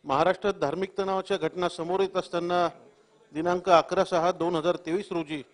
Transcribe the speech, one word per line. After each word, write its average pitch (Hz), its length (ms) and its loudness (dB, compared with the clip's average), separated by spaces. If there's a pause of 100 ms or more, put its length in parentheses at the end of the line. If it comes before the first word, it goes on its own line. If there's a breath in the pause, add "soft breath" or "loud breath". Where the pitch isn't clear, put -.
महाराष्ट्रात 170 500 2
धार्मिक 170 460 -2
तणावाच्या 190 380 -2
घटना 165 320 -2
समोर 175 300 -4
येत 190 180 0
असताना 175 520 -2 (640)
दिनांक 175 360 -2
अकरा 180 340 6
सहा 170 280 0
दोन 170 240 -2
हजार 165 200 0
तेवीस 170 360 -4
रोजी 156 320 -6 (100)